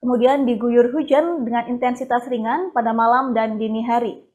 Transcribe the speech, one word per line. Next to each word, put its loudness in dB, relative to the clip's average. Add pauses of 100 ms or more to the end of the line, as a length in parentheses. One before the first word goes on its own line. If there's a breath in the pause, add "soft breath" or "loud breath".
kemudian 2
diguyur 2
hujan 0
dengan -4
intensitas -2
ringan -2
pada 0
malam 2
dan -2
dini -4
hari. -2 (140)